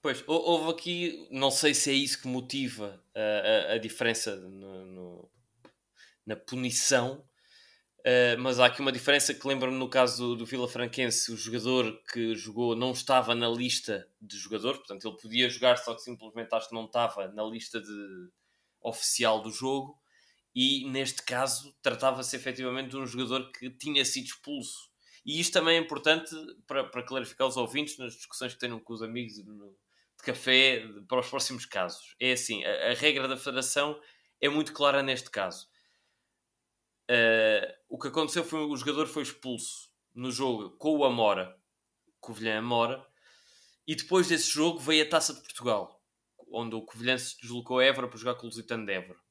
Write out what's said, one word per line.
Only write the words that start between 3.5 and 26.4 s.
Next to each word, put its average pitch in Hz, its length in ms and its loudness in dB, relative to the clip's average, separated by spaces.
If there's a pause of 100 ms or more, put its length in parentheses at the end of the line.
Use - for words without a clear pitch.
a, - 20 2
a 117 40 2
diferença 113 600 -2
no, 95 480 -16
no, 90 460 -16 (920)
na 107 120 -6
punição, 127 880 0 (800)
eh, 123 320 6
mas 123 220 0
há 123 80 10
aqui 120 140 4
uma 139 120 2
diferença 139 400 4
que - 140 -6
lembra-me 131 300 0
no 131 120 -2
caso 123 400 4
do, 120 80 0
do 117 80 -6
Vila 123 240 -4
Franquense, 120 640 0
o 110 40 -10
jogador 117 640 0 (100)
que 113 240 -2
jogou 113 400 0
não 127 160 0
estava 123 440 4
na 117 140 2
lista 117 580 -2 (140)
de 101 160 -18
jogadores, 101 420 -4
portanto 98 260 -14
ele 107 120 -8
podia 120 320 0
jogar, 123 280 6
só 117 160 -6
que - 80 -10
simplesmente 117 540 -8
acho 110 140 -2
que 117 60 -10
não 113 100 -6
estava 110 420 -2
na 107 160 -6
lista 113 380 -8
de, 98 480 -14 (520)
oficial 113 600 2
do 113 100 -8
jogo, 135 480 -6 (560)
e 135 340 0
neste 131 340 -4
caso 127 580 -2
tratava-se 127 540 0
efetivamente 131 560 -6
de 131 60 -8
um 135 80 -6
jogador 127 460 -4
que 127 180 -12
tinha 139 360 -2
sido 127 200 -2
expulso. - 640 -12 (360)
E 151 140 -4
isto 170 140 0
também 165 240 4
é - 20 4
importante 160 560 0 (300)